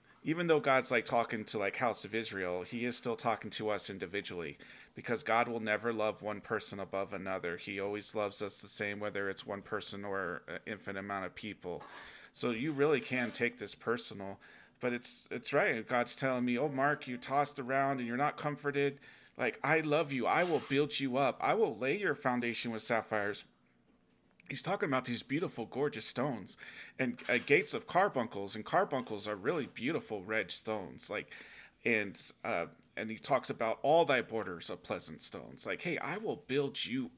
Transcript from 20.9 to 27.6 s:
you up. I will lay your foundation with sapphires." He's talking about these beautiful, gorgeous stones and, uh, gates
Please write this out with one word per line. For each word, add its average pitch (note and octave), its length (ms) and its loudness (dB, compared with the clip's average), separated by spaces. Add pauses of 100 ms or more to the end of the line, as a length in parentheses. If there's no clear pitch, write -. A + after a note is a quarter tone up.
you C3 160 0
up. C3 240 4
I C#3 140 4
will F#3 220 4
lay C3+ 220 0
your F3+ 160 0
foundation A#2+ 560 2
with A2 120 -4
sapphires." G#2 600 0 (1080)
He's C3 100 0
talking G3 280 0
about C3 180 2
these A#2+ 160 -2
beautiful, C#3+ 420 -2
gorgeous A#2+ 400 -2
stones A#2+ 540 -2 (400)
and, B2 200 0 (120)
uh, B2 160 4
gates E3 260 6